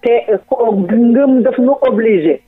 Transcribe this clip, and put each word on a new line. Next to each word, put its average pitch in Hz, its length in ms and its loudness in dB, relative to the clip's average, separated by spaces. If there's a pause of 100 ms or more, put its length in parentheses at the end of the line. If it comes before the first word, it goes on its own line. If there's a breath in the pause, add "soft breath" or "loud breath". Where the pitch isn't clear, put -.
Te, 233 280 0
euh, 202 60 0 (120)
ko 240 240 -2
ngëm 233 680 2
daf 254 160 -2
nu 254 120 0 (100)
obligé 214 680 0